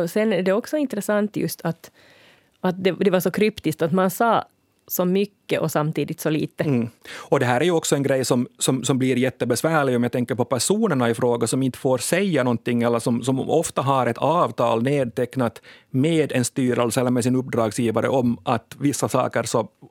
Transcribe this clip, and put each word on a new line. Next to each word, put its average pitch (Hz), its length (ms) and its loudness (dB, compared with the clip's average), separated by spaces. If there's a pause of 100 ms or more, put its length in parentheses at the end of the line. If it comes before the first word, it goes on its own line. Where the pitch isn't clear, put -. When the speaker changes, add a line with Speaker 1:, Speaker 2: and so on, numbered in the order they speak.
Speaker 1:
och 170 100 -2
sen 220 220 0
är 185 100 0
det 185 100 2
också 240 240 -2
intressant 208 600 -2
just - 280 -4
att, - 260 -6 (720)
att 185 240 -2
det, 190 60 2 (100)
det 190 100 4
var 180 100 2
så 180 100 0
kryptiskt, 196 520 -2
att 160 100 0
man 185 180 2
sa 226 340 0 (440)
så - 160 -2
mycket 185 560 -2
och 160 120 -2
samtidigt 151 480 -2
så 160 100 -2
lite. 156 340 -4
Speaker 2:
Mm. 123 240 0 (420)
Och 143 100 4
det 127 60 2
här 123 140 2
är 151 40 2
ju 180 60 2
också 160 260 0
en 143 60 -2
grej 131 220 0
som, 123 220 0 (120)
som, 131 260 0
som 139 140 0
blir 127 180 0
jättebesvärlig 131 800 0
om 120 60 2
jag 120 100 0
tänker 123 220 -2
på 117 100 0
personerna 135 680 0
i 113 40 0
fråga 120 320 0
som 131 160 -2
inte 127 160 -2
får 131 200 2
säga 170 460 0
någonting 120 380 0
eller 117 160 2
som, 120 240 0
som 131 180 0 (100)
ofta 151 320 0
har 135 240 2
ett 117 120 -2
avtal 131 640 0
nedtecknat 127 800 -2 (280)
med 151 420 0
en 127 120 0
styrelse 123 560 0
eller 123 100 2
med 123 140 0
sin 127 120 2
uppdragsgivare 117 720 0
om 123 360 0
att - 340 -4
vissa 131 300 -2
saker 123 340 0
så 113 260 -2 (220)